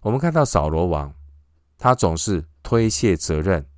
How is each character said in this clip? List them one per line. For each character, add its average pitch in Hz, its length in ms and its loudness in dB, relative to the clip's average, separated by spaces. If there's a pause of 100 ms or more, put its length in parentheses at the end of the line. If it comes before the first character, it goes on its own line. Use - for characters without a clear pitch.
我 107 100 -2
们 127 80 0
看 160 140 0
到 160 100 4
扫 78 240 0
罗 80 200 0
王， 73 280 -4 (600)
他 127 180 2
总 85 200 0
是 85 300 -4 (160)
推 117 280 0
卸 104 260 2
责 78 240 -4
任 82 260 0 (120)